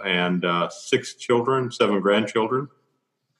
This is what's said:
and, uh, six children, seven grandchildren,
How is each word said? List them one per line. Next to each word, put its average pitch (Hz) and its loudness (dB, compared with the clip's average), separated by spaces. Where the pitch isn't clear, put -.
and, 90 0
uh, 87 0
six - -4
children, 123 0
seven 104 0
grandchildren, 110 0